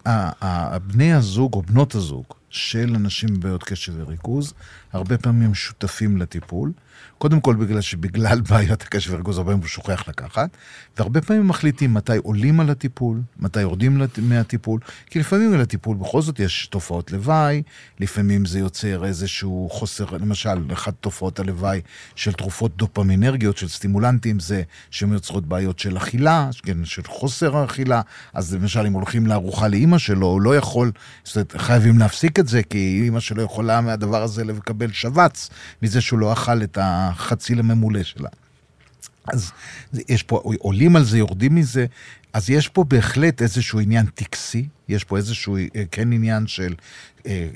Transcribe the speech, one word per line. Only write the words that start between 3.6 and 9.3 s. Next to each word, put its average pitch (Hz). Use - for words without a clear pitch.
קשב 92
וריכוז, 82
הרבה 95
פעמים 117
הם 107
שותפים 101
לטיפול. 90
קודם 151
כל, 127
בגלל 107
שבגלל 101
<laughs> 98
בעיות 107
הקשב 92
וריכוז, 87